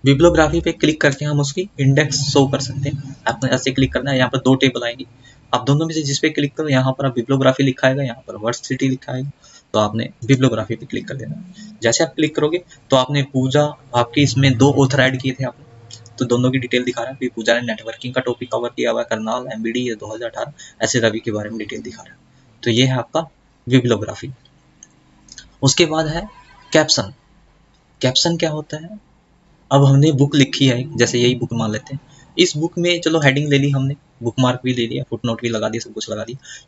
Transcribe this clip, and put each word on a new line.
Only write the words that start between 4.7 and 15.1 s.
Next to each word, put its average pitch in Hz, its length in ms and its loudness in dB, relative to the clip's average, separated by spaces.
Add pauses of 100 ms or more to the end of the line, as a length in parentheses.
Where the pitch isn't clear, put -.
आएंगी, 120 220 -8 (480)
आप 120 100 -2
दोनों 147 220 2
में 160 80 -6
से 156 80 -2
जिस 139 160 -4
पे 156 120 0
click 143 240 -4
करो, 156 140 -4
यहाँ 131 240 2
पर 139 140 -4
आप 127 80 -2
bibliography 131 480 2
लिखा 131 260 2
आएगा, 135 140 0
यहाँ 120 260 -6
पर 101 80 -12
वर्ड 110 200 -4
city 135 320 -4
लिखा 131 240 -6
आएगा, 135 180 -6 (420)
तो 107 60 2
आपने 107 300 0 (160)
bibliography 120 500 2
पे - 120 -12
click - 220 -8
कर - 80 -10
देना। - 360 -12 (300)
जैसे 117 220 2
आप 160 100 -6
click 151 220 0
करोगे 156 260 0 (280)
तो - 60 6
आपने 139 260 2
पूजा 131 400 2 (340)
आपकी - 260 2
इसमें 135 360 4
दो 135 120 6 (140)
author 135 160 0
add 131 200 0